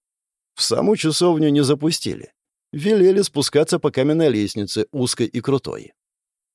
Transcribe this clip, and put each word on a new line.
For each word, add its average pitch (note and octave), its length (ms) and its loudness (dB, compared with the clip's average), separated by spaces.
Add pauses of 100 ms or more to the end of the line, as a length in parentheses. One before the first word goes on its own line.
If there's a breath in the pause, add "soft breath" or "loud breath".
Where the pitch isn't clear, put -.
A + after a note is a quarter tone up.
(560)
В - 80 -6
саму F#3 320 0
часовню D#3 540 0
не C#3+ 140 2
запустили. C#3+ 680 -2 (380)
Велели F#3+ 500 4
спускаться D#3 580 0
по D3 120 0
каменной D3+ 380 2
лестнице, G#2 640 -2
узкой B2 360 -2
и A#2+ 140 -6
крутой. A#2+ 520 -4 (600)